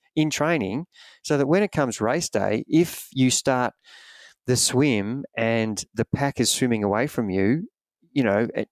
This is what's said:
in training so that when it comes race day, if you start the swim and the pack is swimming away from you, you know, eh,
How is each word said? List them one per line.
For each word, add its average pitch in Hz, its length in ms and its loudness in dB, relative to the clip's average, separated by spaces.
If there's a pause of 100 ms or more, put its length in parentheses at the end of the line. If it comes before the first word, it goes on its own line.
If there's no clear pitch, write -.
(160)
in 156 140 2
training 147 560 -2 (380)
so 147 140 0
that 139 100 2
when 190 160 4
it 196 80 -2
comes 135 280 -2
race 131 300 0
day, 101 380 0
if - 440 0
you 127 200 2
start 127 420 0 (720)
the 123 100 2
swim 127 680 0 (100)
and 113 480 -2 (120)
the 117 100 -2
pack - 340 -2
is 117 120 2
swimming 117 320 0
away 107 240 0
from 113 220 -4
you, 107 380 0 (460)
you 135 100 0
know, 107 320 2
eh, 107 160 -4